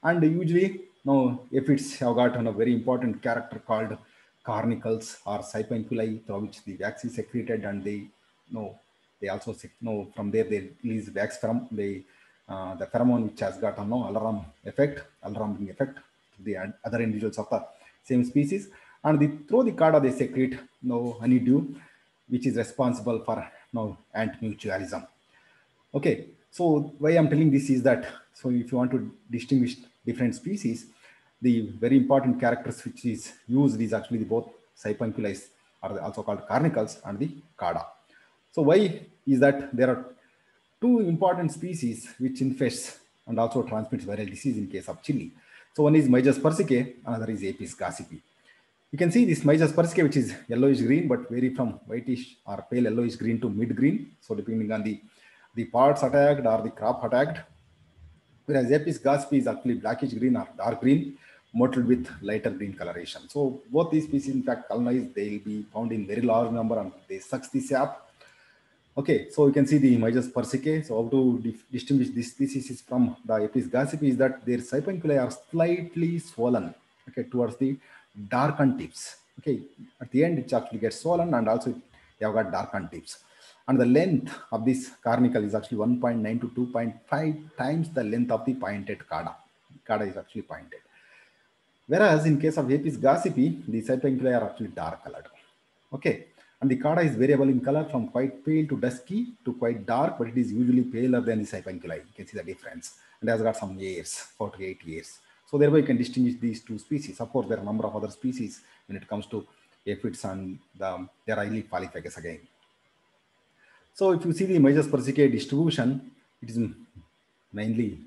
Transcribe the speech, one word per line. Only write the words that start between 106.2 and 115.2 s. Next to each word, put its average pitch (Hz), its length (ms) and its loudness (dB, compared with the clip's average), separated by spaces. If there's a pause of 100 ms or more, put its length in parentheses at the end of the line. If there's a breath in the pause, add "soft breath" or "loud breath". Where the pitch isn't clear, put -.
these 113 220 -4
two 110 160 -10
species. - 420 -8
Of 113 100 -8
course, 120 180 -2
there 107 100 -2
are - 20 -10
a 98 40 -8
number 110 220 -2
of 107 80 -8
other 104 160 -6
species 127 520 -8 (240 soft breath)
when 98 100 -12
it - 100 -16
comes 104 200 -8
to 107 200 -10 (400 soft breath)
aphids, 110 380 -6
and 95 340 -8 (200)
the, 92 280 -6 (200)
they 110 80 -2
are - 20 0
highly 104 260 -4
polyphagous 90 540 -10
again. 80 240 -12 (1500 soft breath)
So 190 200 4
if 170 120 0
you 170 80 0
see 190 140 0
the 185 120 4
Myzus 147 300 6
persicae 139 420 4